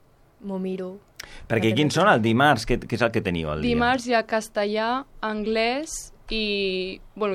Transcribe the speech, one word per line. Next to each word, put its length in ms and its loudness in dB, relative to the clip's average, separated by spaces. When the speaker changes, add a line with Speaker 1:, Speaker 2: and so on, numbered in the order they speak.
Speaker 1:
m'ho 160 -6
miro. 300 -4
Speaker 2:
Perquè 240 2
Speaker 1:
Depèn 80 0
Speaker 2:
quins 140 2
Speaker 1:
de 80 2
Speaker 2:
són 100 8
el 80 4
dimarts? 480 4
Què, 160 2
què 160 -2
és 80 4
el 80 -4
que 80 0
teniu 300 -2
el 100 -2
dia? 80 2
Speaker 3:
Dimarts 380 0
hi 80 2
ha 100 -2
castellà, 640 -2
anglès 880 -2
i, 720 -2
bueno, 180 -2